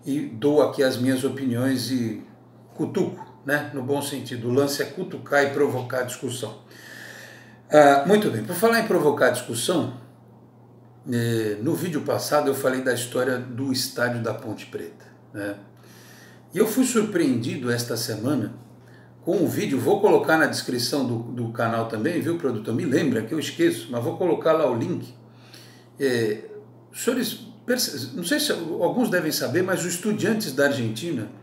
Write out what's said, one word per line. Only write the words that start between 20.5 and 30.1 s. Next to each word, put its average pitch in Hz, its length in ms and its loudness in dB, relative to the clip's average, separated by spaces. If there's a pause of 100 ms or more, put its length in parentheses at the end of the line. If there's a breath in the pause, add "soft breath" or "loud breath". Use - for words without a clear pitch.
do, 120 100 -2
do 117 340 -6
canal 113 360 -2
também, 131 340 -2
viu, 170 160 -2
produtor? 117 380 -2
Me 180 100 -2
lembra 131 380 2
que 160 100 -8
eu 160 60 -2
esqueço, - 500 0
mas 120 140 -4
vou 165 140 -4
colocar 160 360 2
lá 156 160 2
o 117 60 0
link. - 400 -4 (840 loud breath)
É, 120 440 0 (480)
os - 120 -12
senhores 240 360 -2 (260)
perce-, 143 500 -2
não 170 80 -6
sei 294 160 0
se - 120 -2
alguns 170 580 0
devem 160 220 0
saber, 147 320 0
mas 185 200 0
o 175 40 -2
Estudiantes 202 680 0